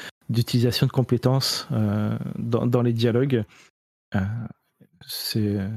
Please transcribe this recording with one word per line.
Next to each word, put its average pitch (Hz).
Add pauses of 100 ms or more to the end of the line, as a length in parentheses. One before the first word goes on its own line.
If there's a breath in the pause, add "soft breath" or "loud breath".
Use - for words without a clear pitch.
(300 loud breath)
d'utilisation 120
de -
compétences, 127
euh, 107 (220)
dans, 117
dans 120
les 120
dialogues. 120 (720 loud breath)
Euh, 101 (840)
c'est, 104 (180)